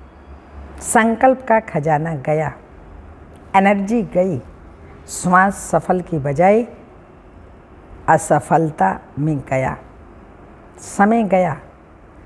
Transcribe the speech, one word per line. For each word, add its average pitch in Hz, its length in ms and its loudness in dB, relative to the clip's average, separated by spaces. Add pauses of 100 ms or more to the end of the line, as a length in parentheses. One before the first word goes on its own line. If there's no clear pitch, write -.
(800)
संकल्प 233 680 2
का 220 120 4
खजाना 160 540 -2
गया, 151 380 -2 (1040)
एनर्जी 202 460 2
गई, 180 360 -2 (720)
श्वास 185 460 2
सफल 180 460 -2
की 170 180 -6
बजाय 175 480 2 (1400)
असफलता 160 920 2 (180)
में 151 200 -2
गया, 131 400 -4 (1000)
समय 220 440 0
गया, 185 380 0 (640)